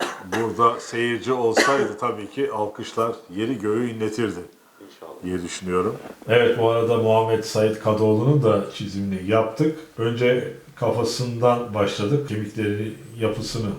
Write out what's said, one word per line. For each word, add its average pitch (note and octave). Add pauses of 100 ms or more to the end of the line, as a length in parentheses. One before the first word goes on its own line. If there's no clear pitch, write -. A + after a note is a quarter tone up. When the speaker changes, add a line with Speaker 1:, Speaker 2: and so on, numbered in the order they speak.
(240)
Speaker 1:
Burada A2+
seyirci A#2+
olsaydı A#2+
tabii G#2+
ki C#3
alkışlar A2 (240)
yeri A#2
göğü A2
inletirdi A2 (460)
Speaker 2:
İnşallah. -
Speaker 1:
diye F2+
düşünüyorum. F2+ (320)
Evet, A#2
bu A2+
arada A#2
Muhammed A2
Said G#2+
Kadıoğlu'nun A2+
da G2+ (100)
çizimini G2
yaptık. A2+ (200)
Önce A#2+ (240)
kafasından A#2
başladık. B2+
Kemikleri, G#2+ (260)
yapısını A2